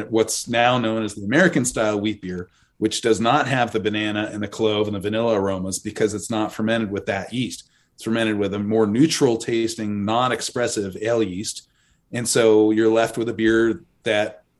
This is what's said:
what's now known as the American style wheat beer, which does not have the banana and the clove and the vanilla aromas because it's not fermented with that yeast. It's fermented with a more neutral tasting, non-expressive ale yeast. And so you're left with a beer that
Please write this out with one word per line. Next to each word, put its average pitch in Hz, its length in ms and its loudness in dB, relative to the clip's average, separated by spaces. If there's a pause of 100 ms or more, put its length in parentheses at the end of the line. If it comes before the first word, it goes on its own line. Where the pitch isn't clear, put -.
(100)
what's 110 380 0
now 120 300 4
known 110 260 -2
as 101 100 -6
the 101 100 -12
American 139 400 4
style 107 360 0
wheat 107 200 -4
beer, 90 280 -10 (300)
which 107 220 -2
does 110 200 2
not 123 280 2
have 123 240 0
the 110 80 -2
banana 107 500 -2
and 104 120 -8
the 101 60 -4
clove 107 400 0
and 104 60 -4
the 98 60 -6
vanilla 110 400 0
aromas 95 380 -4
because 104 340 -2
it's 104 180 -8
not 110 220 -2
fermented 110 380 -2
with 98 160 -6
that 98 260 -6
yeast. 113 340 -6 (280)
It's - 100 -20
fermented 113 340 0
with 98 140 0
a 104 60 -4
more 107 280 2
neutral 123 520 4
tasting, 113 680 -2
non-expressive 113 960 -2
ale 113 220 0
yeast. 95 440 -6 (460)
And 120 160 -4
so 107 420 6
you're 110 200 4
left 113 280 2
with 117 100 -2
a 120 60 -4
beer 110 480 2 (220)
that 107 400 -2 (160)